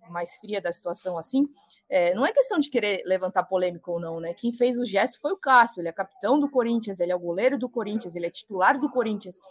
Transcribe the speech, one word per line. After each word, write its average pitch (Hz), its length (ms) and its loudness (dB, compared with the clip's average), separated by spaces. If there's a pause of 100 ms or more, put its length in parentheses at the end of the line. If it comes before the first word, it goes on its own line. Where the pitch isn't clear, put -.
mais 175 260 -8
fria 202 260 -6
da 170 100 -2
situação 175 460 -6
assim, 269 300 0 (420)
é, 175 240 2
não 226 120 0
é 381 60 2
questão 453 280 2
de 285 100 0
querer 208 340 0
levantar 185 400 0
polêmica 180 460 -2
ou 170 100 -4
não, 165 200 -8
né? 165 140 -6
Quem 240 200 -4
fez 247 240 2
o 247 80 -2
gesto 202 340 0
foi 294 120 -2
o 392 60 -4
Cássio, 240 440 4
ele 170 80 -4
é 165 40 -8
capitão 214 460 0
do 285 100 2
Corinthians, 226 500 0
ele 180 120 0
é 180 40 0
o 180 40 -2
goleiro 190 380 0
do 240 120 -4
Corinthians, 208 460 -6
ele 170 120 -4
é - 20 -4
titular 208 500 0
do 277 120 -2
Corinthians. 208 480 -4 (120)